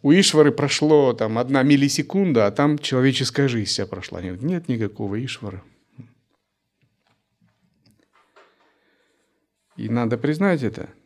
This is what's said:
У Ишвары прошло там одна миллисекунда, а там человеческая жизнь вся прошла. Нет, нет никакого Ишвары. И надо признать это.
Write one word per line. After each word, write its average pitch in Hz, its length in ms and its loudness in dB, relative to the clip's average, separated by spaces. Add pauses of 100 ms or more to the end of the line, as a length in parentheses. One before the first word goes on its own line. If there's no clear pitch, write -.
У 139 100 2
Ишвары 156 400 6
прошло 143 600 2
там 110 240 -2
одна 131 260 2
миллисекунда, 143 800 2
а 101 60 0
там 147 260 0
человеческая 135 720 0
жизнь 113 220 -4
вся 95 180 -4
прошла. 95 340 -12
Нет, 92 200 -10
нет 170 260 -6
никакого 110 560 -6
Ишвары. 101 380 -12 (4000)
И 110 120 -8
надо 117 280 -2
признать 156 460 0
это. - 260 -8 (160)